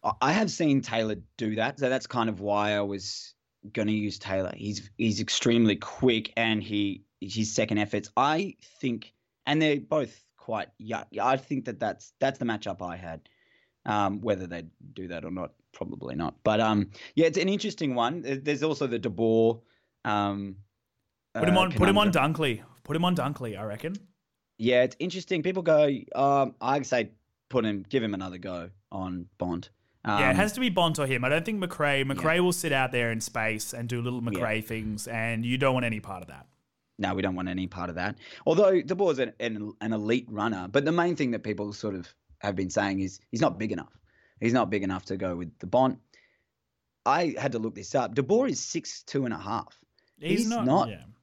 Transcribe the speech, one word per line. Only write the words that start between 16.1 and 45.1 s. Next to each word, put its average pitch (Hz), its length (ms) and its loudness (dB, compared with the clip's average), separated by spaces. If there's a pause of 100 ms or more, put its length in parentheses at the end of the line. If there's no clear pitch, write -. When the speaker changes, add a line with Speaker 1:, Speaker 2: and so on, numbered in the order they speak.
Speaker 1:
not. 78 300 -4
But, 107 160 4
um, 107 300 4 (260)
yeah, 160 100 6
it's 156 100 2
an 185 140 2
interesting 180 440 -2
one. 123 280 0
There-, 139 140 -4
there's 139 260 -2
also 151 240 0
the 117 120 -2
De 110 120 -2
Boer, 113 500 4 (440)
um, 101 520 -2 (760)
Speaker 2:
Put 160 140 2
him 180 100 6
Speaker 1:
uh, 185 40 6
Speaker 2:
on, 180 100 2
put 135 160 6
him 196 100 6
on 208 140 4
Speaker 1:
conundrum. 151 220 4
Speaker 2:
Dunkley. 139 280 0 (220)
Put 147 120 -4
him 170 80 2
on 180 120 4
Dunkley, 127 420 -4
I 104 60 -8
reckon. 127 320 -8 (600)
Speaker 1:
Yeah, 123 280 6
it's 123 140 -2
interesting. 180 440 -4
People 185 200 -2
go, 151 280 6 (240)
um, 139 460 4
I 139 220 2
say 120 280 0 (400)
put 123 160 2
him, 101 240 -2
give 131 120 2
him 104 120 -2
another 92 240 -8
go 90 320 -8 (200)
on 90 360 -6 (100)
Bont. 85 320 -4 (380)
Speaker 2:
Yeah, 107 220 2
it - 20 4
Speaker 1:
Um, 127 60 4
Speaker 2:
has 208 160 2
to 254 80 -6
be 247 100 2
Bont 170 280 2
or 143 80 0
him. 127 180 0
I 127 40 2
don't 160 160 2
think 214 180 -2
McRae, 147 480 0
McRae 160 260 2
Speaker 1:
Yeah. 180 40 4
Speaker 2:
will 180 120 4
sit 165 200 -2
out 131 200 2
there 120 200 2
in 113 80 -2
space 110 540 -4
and 120 140 -6
do 120 120 -2
little 123 220 -4
Speaker 1:
Yeah. 117 80 -2
Speaker 2:
McRae 110 340 0
things, 107 420 -6
and 113 380 -2
you 127 140 0
don't 131 160 4
want 123 100 2
any 113 160 -2
part 92 220 -12
of - 60 -18
that. - 180 -20 (520)
Speaker 1:
No, 92 160 0
we 95 60 -2
don't 95 140 0
want 92 140 -4
any 92 180 -4
part 90 240 -8
of 80 60 -8
that. 92 200 -4 (300)
Although 190 340 6
De 165 140 -2
Boer's 175 240 2
an, 117 200 0
an, 107 340 -4 (100)
an 110 100 0
elite 113 380 0
runner, 101 400 -2
but 139 160 2
the 160 60 0
main 175 240 2
thing 131 160 0
that 110 100 -4
people 104 320 -4
sort 101 200 -6
of 90 140 -10 (300)
have 101 180 -4
been 92 140 -2
saying 98 300 0
is 95 200 -6 (100)
he's 113 120 -2
not 165 160 2
big 107 140 -4
enough. 85 200 -8 (480)
He's 117 140 2
not 110 160 2
big 101 120 0
enough 92 240 -4
to 95 120 -4